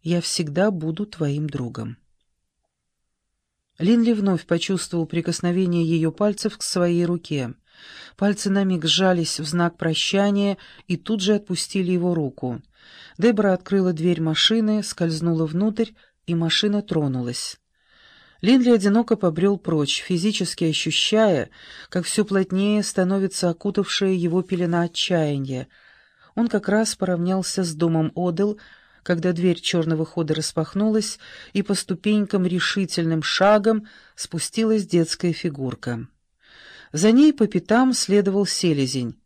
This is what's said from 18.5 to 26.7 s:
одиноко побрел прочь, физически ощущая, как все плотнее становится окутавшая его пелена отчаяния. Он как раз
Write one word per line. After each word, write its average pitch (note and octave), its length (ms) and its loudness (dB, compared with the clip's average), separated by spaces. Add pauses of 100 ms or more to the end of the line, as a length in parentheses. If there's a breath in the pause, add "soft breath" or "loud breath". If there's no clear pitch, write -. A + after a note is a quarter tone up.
одиноко A3 460 4
побрел F#3+ 420 0
прочь, D#3 440 -2
физически F#3 640 -2
ощущая, E3 840 0 (400 loud breath)
как F3+ 160 -4
все - 180 0
плотнее G3 580 0
становится F#3+ 680 0
окутавшая F#3+ 640 -2
его F3 300 0
пелена F3 400 0
отчаяния. D3 840 -2 (680 soft breath)
Он A#3 140 0
как G#3 200 -2
раз G#3+ 280 0